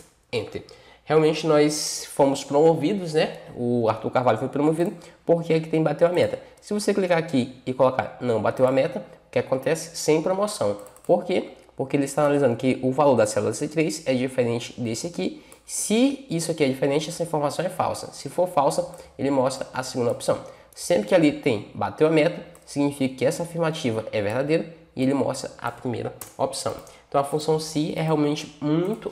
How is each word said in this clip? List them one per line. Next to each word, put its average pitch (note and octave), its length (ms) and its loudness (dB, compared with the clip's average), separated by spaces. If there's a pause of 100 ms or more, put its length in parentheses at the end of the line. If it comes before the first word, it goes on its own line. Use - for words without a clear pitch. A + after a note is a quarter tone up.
(320)
Enter. G#2 340 -6 (400)
Realmente D#3 400 2
nós D3+ 680 2
fomos C#3 300 2
promovidos, D#3+ 720 2
né? F3+ 240 0 (180)
O A#2+ 340 0
Arthur A2+ 200 -2
Carvalho B2 280 2
foi C3 100 -4
promovido D#3 480 0 (300)
porque E3+ 280 2
aqui D#3+ 140 0
tem D#3+ 160 2
bateu D3+ 240 2
a F3 40 -2
meta. C#3+ 280 0 (240)
Se - 100 -6
você G#3 200 0
clicar F#3 240 2
aqui D#3+ 480 -2
e B2+ 80 -2
colocar B2+ 480 0
"não A#2+ 200 0
bateu A#2 240 2
a B2+ 60 4
meta", C#3+ 280 0 (280)
o - 40 -20
que - 60 -2
acontece? D3+ 600 -2
Sem D#3 240 2
promoção. F3+ 560 -2 (280)
Por F3 200 2
quê? F#3+ 240 -2 (260)
Porque C3+ 220 -2
ele C#3+ 80 2
está D3+ 180 0
analisando C#3+ 320 4
que B2+ 260 0
o C3 80 0
valor C3+ 280 4
da G#2+ 100 6
célula G#2+ 260 0
C D3 140 -4
três D#3 400 -2
é C3 60 2
diferente A#2+ 640 -2
desse A#2 280 -4
aqui. - 360 -6 (220)
Se B3 640 0
isso E3 220 -2
aqui D#3 120 0
é C3+ 60 6
diferente, C#3+ 400 0
essa D#3+ 120 -6
informação D#3 440 -2
é F#3 40 -4
falsa. - 440 -4
Se - 160 -12
for F3+ 180 0
falsa, E3+ 480 0 (240)
ele C3 100 0
mostra C3+ 440 0
a C3 100 -4
segunda A#2+ 280 -2
opção. - 280 -2 (340)
Sempre - 360 0
que - 40 2
ali D3+ 200 6
tem A#2+ 400 -2
"bateu G#2 340 0
a - 20 2
meta", D#3 320 2 (240)
significa C#3+ 480 -2
que - 120 -2
essa D#3 180 -2
afirmativa D#3+ 680 -2
é G#2+ 80 0
verdadeira C#3+ 520 -2 (220)
e B2+ 80 -2
ele C3 100 2
mostra - 440 -2
a A#2+ 120 -6
primeira - 460 -6 (220)
opção. C3 360 -4 (360)
Então C#3+ 100 2
a C#3 60 2
função D#3 340 0
se D3+ 340 -4
é D#3+ 80 -4
realmente D3+ 600 0
muito, F3 500 -2